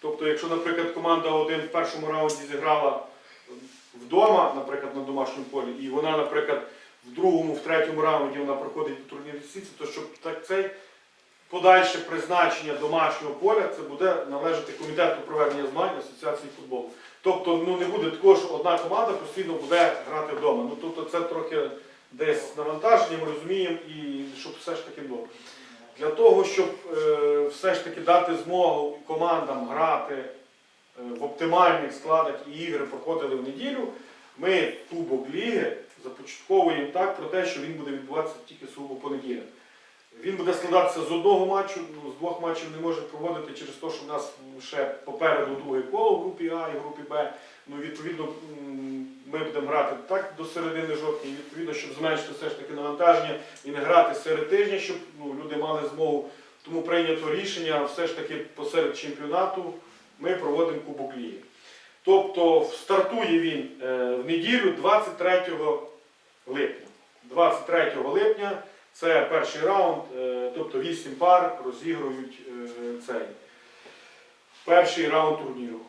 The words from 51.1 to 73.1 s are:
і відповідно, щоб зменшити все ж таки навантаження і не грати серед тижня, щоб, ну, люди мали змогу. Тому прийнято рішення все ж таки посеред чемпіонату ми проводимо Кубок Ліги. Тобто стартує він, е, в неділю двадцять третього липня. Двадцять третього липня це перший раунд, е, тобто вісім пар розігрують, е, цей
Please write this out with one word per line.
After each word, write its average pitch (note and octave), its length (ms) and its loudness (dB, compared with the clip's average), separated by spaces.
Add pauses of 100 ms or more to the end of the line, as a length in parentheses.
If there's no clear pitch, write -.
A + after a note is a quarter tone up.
і C#3 40 -10
відповідно, D3+ 400 -8
щоб D3 200 -8
зменшити D#3 400 -4
все D3+ 160 -8
ж - 80 -8
таки - 160 -12
навантаження D3+ 680 2 (260)
і C#3 40 -10
не D3 100 -6
грати - 360 6
серед D3+ 340 -2
тижня, G3 300 2
щоб, - 160 -6 (240)
ну, C#3+ 240 -8
люди D3+ 120 -8
мали D#3 260 -2 (140)
змогу. D3+ 340 0 (360)
Тому E3 160 -4
прийнято D#3+ 540 0
рішення E3 480 -2
все E3 240 -4
ж - 80 -4
таки - 200 -8
посеред D3 640 -2
чемпіонату E3+ 760 -2 (460)
ми F3 160 0
проводимо D#3+ 500 0
Кубок C3+ 320 -10
Ліги. G#2+ 200 -10 (640)
Тобто E3+ 720 6
стартує E3 680 2
він, C#3+ 320 -2 (120)
е, B2+ 320 0
в B2+ 100 -4
неділю F3 460 2
двадцять G3 460 2
третього F3+ 720 0 (600)
липня. C#3 400 -4 (360)
Двадцять D#3+ 420 2
третього - 480 0
липня - 440 2 (360)
це D#3+ 380 4
перший D#3 300 0
раунд, F#3 400 4 (160)
е, B2+ 380 -2
тобто - 240 -4
вісім D#3+ 360 -6
пар F3+ 500 6
розігрують, C3 800 -6
е, A#2+ 460 -10 (140)
цей B2 140 -4 (1400)